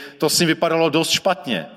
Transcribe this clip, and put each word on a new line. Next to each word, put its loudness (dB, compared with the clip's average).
to 0
s 0
ním 2
vypadalo 2
dost 0
špatně, -2